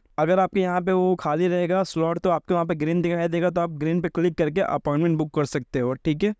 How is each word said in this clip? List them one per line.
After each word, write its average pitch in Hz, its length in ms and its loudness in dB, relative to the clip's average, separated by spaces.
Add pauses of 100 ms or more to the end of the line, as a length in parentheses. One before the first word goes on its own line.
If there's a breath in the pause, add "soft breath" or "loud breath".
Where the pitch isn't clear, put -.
(180)
अगर 165 200 4
आपके 190 220 0
यहाँ 180 200 0
पे 185 120 0
वो 185 220 2
खाली 165 340 0
रहेगा 180 340 0
स्लॉट 165 360 -2
तो 185 120 0
आपके 170 240 0
वहाँ 170 120 2
पे 175 80 -2
ग्रीन 160 280 0
दिखाई 170 260 0
देगा, 170 220 0
तो 170 100 0
आप 170 100 -2
ग्रीन 160 300 0
पे 180 80 -2
क्लिक 170 300 0
करके 156 220 0
अपॉइंटमेंट 151 580 0
बुक 165 160 -4
कर 151 100 0
सकते 135 340 -6
हो, 127 160 0
ठीक 156 300 -2
है। 214 160 0